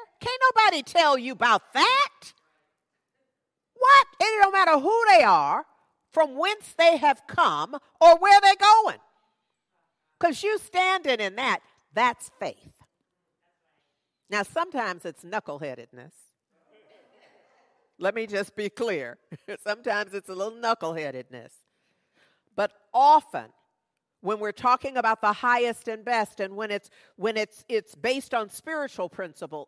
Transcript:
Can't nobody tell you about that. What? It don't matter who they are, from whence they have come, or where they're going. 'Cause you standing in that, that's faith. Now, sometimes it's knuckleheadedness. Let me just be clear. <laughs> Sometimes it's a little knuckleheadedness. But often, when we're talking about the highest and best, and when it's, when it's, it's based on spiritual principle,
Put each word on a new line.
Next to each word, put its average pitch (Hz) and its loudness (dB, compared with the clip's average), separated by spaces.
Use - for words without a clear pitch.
Can't 508 -8
nobody 415 2
tell 302 2
you 254 -6
about 226 0
that. 494 -2
What? 523 4
It 427 2
don't 392 4
matter 349 2
who 440 0
they 339 8
are, 175 0
from 302 -2
whence 392 -6
they 330 4
have 277 0
come, 208 -2
or 339 10
where 403 6
they're 392 6
going. 403 4
'Cause 339 -4
you 415 -4
standing 359 -4
in 196 -8
that, 233 -4
that's 233 -4
faith. - -14
Now, 202 -4
sometimes 247 -8
it's 165 -14
knuckleheadedness. 143 -14
Let 196 -4
me 226 -8
just 202 -8
be 208 -8
clear. 151 -8
<laughs> - -18
Sometimes 208 -8
it's 196 -14
a 190 -14
little 214 -10
knuckleheadedness. 147 -8
But - -4
often, 254 2
when 208 -6
we're 208 -8
talking 254 -4
about 226 -2
the 208 0
highest 240 -4
and 220 -14
best, 226 -4
and 196 -8
when 208 -10
it's, 202 -10
when 214 -6
it's, 214 -8
it's - -6
based 254 -8
on 220 -6
spiritual 285 -10
principle, 156 -16